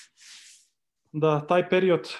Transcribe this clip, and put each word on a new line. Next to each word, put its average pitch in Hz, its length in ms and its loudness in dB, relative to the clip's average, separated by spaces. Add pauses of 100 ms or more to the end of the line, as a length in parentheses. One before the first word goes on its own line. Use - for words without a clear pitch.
(1120)
da 151 340 0
taj 175 220 0
period, 185 400 2 (120)